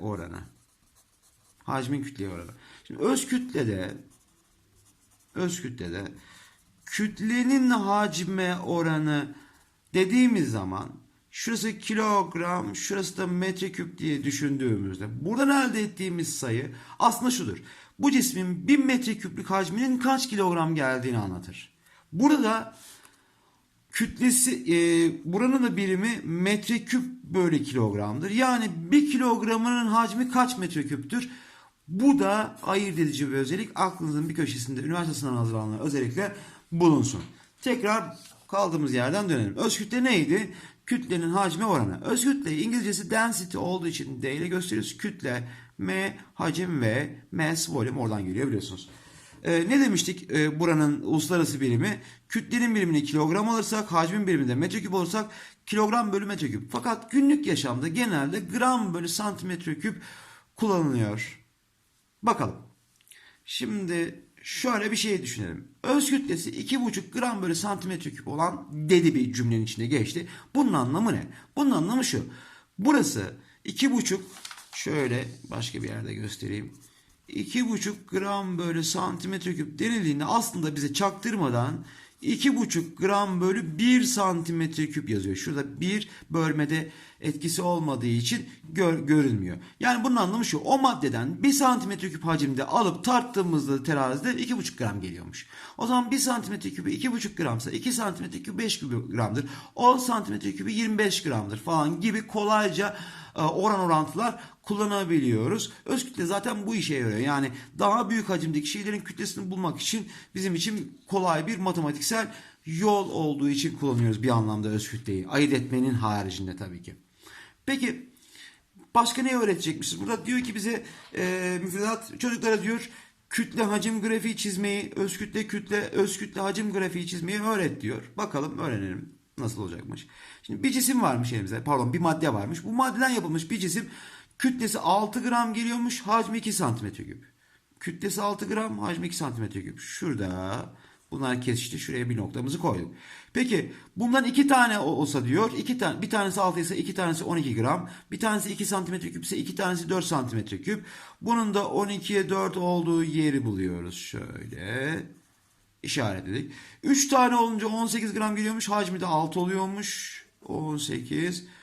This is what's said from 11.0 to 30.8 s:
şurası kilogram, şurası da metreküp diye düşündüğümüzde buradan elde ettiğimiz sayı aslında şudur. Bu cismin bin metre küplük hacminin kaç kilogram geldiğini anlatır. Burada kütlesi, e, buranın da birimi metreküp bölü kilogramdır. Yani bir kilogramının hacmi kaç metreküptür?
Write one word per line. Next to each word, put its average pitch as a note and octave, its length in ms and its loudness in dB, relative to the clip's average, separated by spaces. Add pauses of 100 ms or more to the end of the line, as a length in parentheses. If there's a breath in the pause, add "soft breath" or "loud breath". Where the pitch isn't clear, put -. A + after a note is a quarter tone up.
şurası A3 480 -4
kilogram, F#3+ 1000 0
şurası F#3+ 400 -4
da F#3 100 -2
metreküp F#3 720 -2
diye D3 260 -2
düşündüğümüzde A#2+ 1000 -2
buradan C4+ 460 4
elde G#3+ 120 0
ettiğimiz F3+ 560 -4
sayı C3 360 -2 (240 loud breath)
aslında A#3+ 320 4
şudur. G#2 320 -4 (360 loud breath)
Bu C#4 120 4
cismin F#3 580 2
bin C#4 180 6
metre B3 320 2
küplük F#3+ 320 -8
hacminin G3 480 0
kaç B3+ 300 2
kilogram F3 460 2
geldiğini C3 440 0
anlatır. F2+ 560 -6 (380 soft breath)
Burada A3+ 640 4 (1120 loud breath)
kütlesi, - 800 2
e, E3+ 640 4
buranın B3 320 4
da G3+ 120 0
birimi G3 480 0
metreküp G#3 1000 0
bölü E3+ 380 4
kilogramdır. A2 680 0
Yani A#3+ 400 2 (200)
bir D4 200 6
kilogramının A#3+ 760 2
hacmi A3+ 440 2
kaç B3 280 2
metreküptür? E3 720 -4 (580 loud breath)